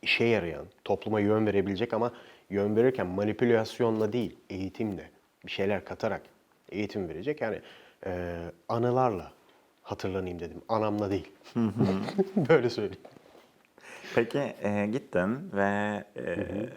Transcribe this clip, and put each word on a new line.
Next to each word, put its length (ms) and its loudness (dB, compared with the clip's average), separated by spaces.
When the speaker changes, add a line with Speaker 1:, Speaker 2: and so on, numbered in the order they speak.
Speaker 1:
işe 220 2
yarayan, 420 2
topluma 360 0
yön 260 4
verebilecek 480 2
ama 180 0
yön 260 2
verirken 300 4
manipülasyonla 1040 2
değil, 240 -2
eğitimle, 600 -6
bir 40 -12
şeyler 340 0
katarak 380 -4
eğitim 400 -4
verecek." 320 -6
Yani, 200 -4
e, 320 -4
anılarla 640 0
hatırlanayım 580 -4
dedim, 280 -10
anamla 420 0
değil. 200 -2
Speaker 2:
Hı 60 0
hı. 240 2
Speaker 1:
<laughs> 120 2
Böyle 220 6
söyleyeyim. 320 -4
Speaker 2:
Peki, 240 2
e, 300 0
gittin 600 -2
ve, 520 0
e, 200 -4
Speaker 1:
Hı 40 -4
hı. 360 -4